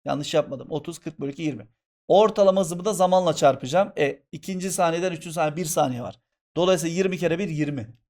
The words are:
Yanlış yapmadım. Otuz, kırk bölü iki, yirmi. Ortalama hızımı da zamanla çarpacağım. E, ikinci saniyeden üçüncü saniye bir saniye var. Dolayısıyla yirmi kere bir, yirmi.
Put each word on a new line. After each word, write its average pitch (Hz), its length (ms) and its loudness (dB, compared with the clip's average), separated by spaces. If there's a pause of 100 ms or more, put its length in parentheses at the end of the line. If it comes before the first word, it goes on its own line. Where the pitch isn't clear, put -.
Yanlış 139 280 -4
yapmadım. 147 380 -2
Otuz, 160 280 -8
kırk - 200 -12
bölü 139 120 -6
iki, 139 100 -14
yirmi. 143 260 -6 (400)
Ortalama 196 540 4
hızımı 175 240 -6
da 214 80 0
zamanla 180 400 4
çarpacağım. 156 640 2
E, 143 340 -2
ikinci 185 400 -8
saniyeden 170 400 0
üçüncü 165 220 -10
saniye 151 220 -2
bir 175 100 -6
saniye 139 360 0
var. 98 180 -12 (360)
Dolayısıyla 170 400 2
yirmi 185 220 0
kere 165 220 -2
bir, 196 100 -4
yirmi. 147 480 -6 (120)